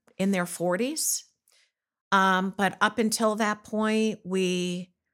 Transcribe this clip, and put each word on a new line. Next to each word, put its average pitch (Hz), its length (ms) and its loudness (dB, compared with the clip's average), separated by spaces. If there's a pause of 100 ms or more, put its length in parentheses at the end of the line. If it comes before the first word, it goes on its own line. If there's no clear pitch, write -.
(180)
in 190 140 2
their 180 140 0
forties. 185 800 -2 (880)
Um, 190 440 2
but 190 240 0
up 214 180 2
until 220 360 0
that 214 280 -2
point, 214 600 0
we, 180 680 -2 (220)